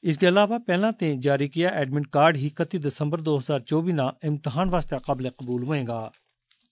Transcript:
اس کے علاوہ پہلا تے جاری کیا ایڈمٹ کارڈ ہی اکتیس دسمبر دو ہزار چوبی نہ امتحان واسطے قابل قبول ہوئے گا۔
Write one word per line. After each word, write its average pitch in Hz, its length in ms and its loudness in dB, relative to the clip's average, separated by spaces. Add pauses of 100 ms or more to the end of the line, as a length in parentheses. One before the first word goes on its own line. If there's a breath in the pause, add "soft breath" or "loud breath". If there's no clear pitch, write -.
اس 160 160 0
کے 185 100 4
علاوہ 202 320 4
پہلا 202 320 0
تے 160 300 -2
جاری 139 260 2
کیا 165 220 0
ایڈمٹ 147 380 -2
کارڈ 151 300 4
ہی 135 80 -2
اکتیس 160 380 -4
دسمبر 147 360 -2
دو 156 180 0
ہزار 139 220 -2
چوبی 165 320 -2
نہ 151 100 0
امتحان 147 680 -2
واسطے 165 260 -2 (100)
قابل 127 240 -2
قبول 123 340 -6
ہوئے 143 240 -2
گا۔ 113 220 -6 (640)